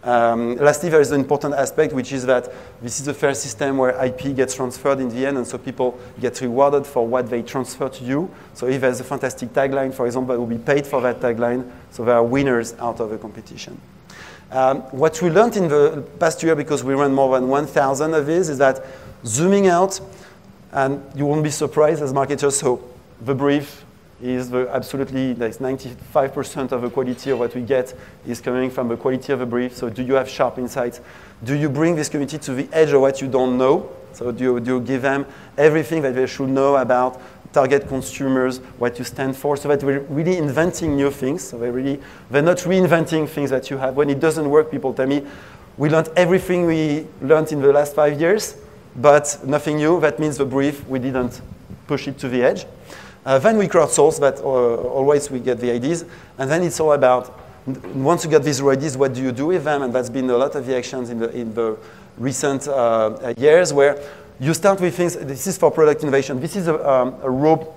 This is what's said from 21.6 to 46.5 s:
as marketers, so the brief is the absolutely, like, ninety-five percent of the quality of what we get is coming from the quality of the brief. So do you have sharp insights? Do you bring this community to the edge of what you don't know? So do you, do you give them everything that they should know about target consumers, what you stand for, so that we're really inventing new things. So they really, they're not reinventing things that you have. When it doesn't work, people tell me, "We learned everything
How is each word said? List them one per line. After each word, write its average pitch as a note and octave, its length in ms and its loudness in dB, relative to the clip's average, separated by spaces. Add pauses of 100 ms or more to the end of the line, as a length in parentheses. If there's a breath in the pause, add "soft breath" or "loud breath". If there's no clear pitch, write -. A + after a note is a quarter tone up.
as C3+ 100 -4
marketers, C#3 460 0
so B2 240 0 (380)
the B2+ 140 -2
brief C#3+ 500 0 (380)
is B2+ 280 -4
the B2+ 220 -2
absolutely, C3 640 -4
like, A2+ 260 -6
ninety-five C3+ 720 -4
percent C3+ 380 -6
of B2+ 100 -2
the A#2+ 80 -4
quality B2+ 420 -4
of B2 100 0
what A#2+ 160 -2
we B2+ 40 -6
get B2+ 320 -2 (320 loud breath)
is A#2+ 160 -8
coming B2+ 300 -2
from B2+ 160 -4
the A#2 100 -2
quality C3 360 -2
of B2+ 80 -2
the B2+ 60 -4
brief. B2 300 -4
So A#2+ 140 -6
do G#2 100 -10
you B2+ 140 -2
have C3 160 0
sharp B2+ 280 -2
insights? B2 420 -6 (420 loud breath)
Do B2+ 140 -2
you D3+ 120 0
bring D#3+ 280 2
this D3+ 120 -4
community D3 300 -4
to C#3 160 -8
the B2+ 180 -6
edge D#3 200 4
of C#3 80 6
what C3+ 200 2
you C3+ 60 -4
don't B2+ 320 2
know? C#3+ 320 2 (220)
So B2 180 -6
do A#2+ 140 -4
you, B2 160 2
do B2+ 160 -2
you B2+ 40 -2
give B2 220 -4
them C#3 240 0 (320 loud breath)
everything D#3 440 4
that C3 120 0
they B2+ 120 0
should C3+ 240 -4
know C3+ 260 4
about B2+ 440 0 (320 loud breath)
target C#3 360 2
consumers, C3 680 -2 (200 loud breath)
what A#2+ 200 -2
you B2+ 60 -8
stand C3+ 320 -6
for, D3 200 -2
so C#3+ 120 -6
that C#3 140 2
we're C#3 200 0
really D#3+ 340 -2
inventing D#3+ 600 -2
new C#3 140 2
things. C#3 320 -4
So - 160 -14
they A#2+ 120 -4
really, C3+ 300 -4 (300 loud breath)
they're C#3+ 120 4
not F3 160 4
reinventing E3 720 2
things C#3+ 220 -4
that B2+ 200 -2
you C#3 80 -6
have. C3 180 -2
When D3 120 2
it C#3 120 0
doesn't D#3 280 0
work, D3+ 220 4
people C3 240 -4
tell C3 120 0
me, C#3 200 -2 (500 loud breath)
"We D3 140 0
learned D#3+ 260 2
everything F3+ 500 2